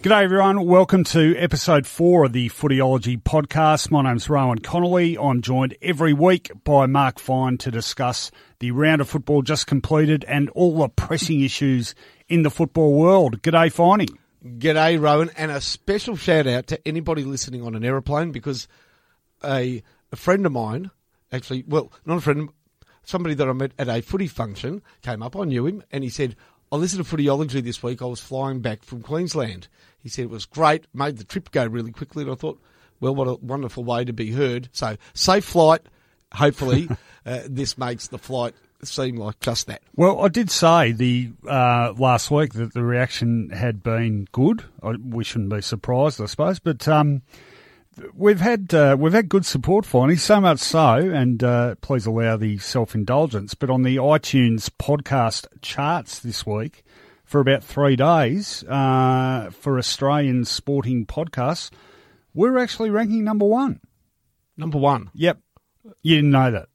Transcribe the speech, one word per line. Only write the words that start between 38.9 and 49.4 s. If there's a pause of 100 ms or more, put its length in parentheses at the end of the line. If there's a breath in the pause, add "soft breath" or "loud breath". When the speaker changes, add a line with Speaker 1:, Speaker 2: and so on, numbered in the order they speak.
Speaker 2:
like
just
that. (140)
Speaker 1:
Well,
I
did
say
the, (160)
uh,
last
week
that
the
reaction
had
been
good. (180)
I,
we
shouldn't
be
surprised,
I
suppose,
but,
um, (920 soft breath)
we've
had,
uh,
we've
had
good